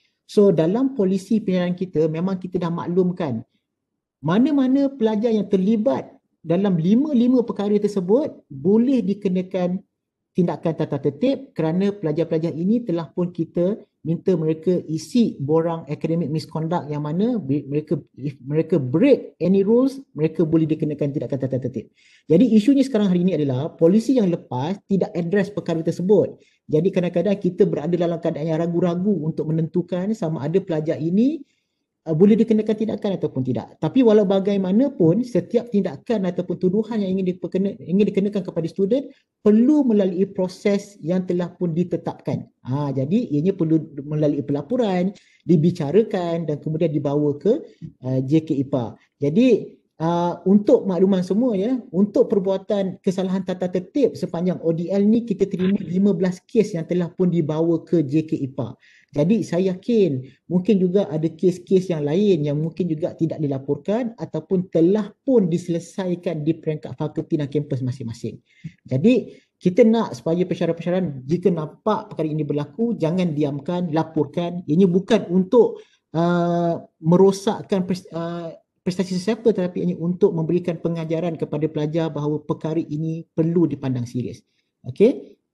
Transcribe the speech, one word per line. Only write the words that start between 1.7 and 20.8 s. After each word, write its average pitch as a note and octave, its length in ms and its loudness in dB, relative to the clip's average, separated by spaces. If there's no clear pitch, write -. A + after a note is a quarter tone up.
kita, D#3+ 320 0
memang F3+ 320 -2
kita F3+ 160 -8
dah E3+ 160 -2
maklumkan E3+ 720 -2
mana-mana C4+ 640 2
pelajar A3 400 0
yang G#3+ 160 2
terlibat G#3+ 640 0
dalam F3+ 400 2
lima-lima B3 640 4
perkara G#3 320 0
tersebut G3+ 720 0
boleh G#3+ 560 2
dikenakan F#3 720 -2
tindakan E3+ 400 0
tata D3+ 240 -2
tertib B3 560 -2
kerana F3+ 400 0
pelajar-pelajar D#3+ 600 -2
ini F#3+ 280 0
telah E3+ 320 -4
pun F3 160 -2
kita F3 480 -2
minta E3 320 0
mereka D#3 320 -2
isi D#3+ 560 -2
borang E3 480 0
academic D#3+ 400 -2
misconduct D#3+ 580 -4
yang D3 160 -6
mana F#3+ 380 -2
bi-, C3+ 240 -2
mereka, D3+ 320 -4
if C3+ 300 -10
mereka D#3+ 320 0
break D#3+ 640 2
any F#3+ 240 2
rules, B3 320 2
mereka D#3+ 320 0
boleh D#3+ 240 2
dikenakan D3+ 400 -2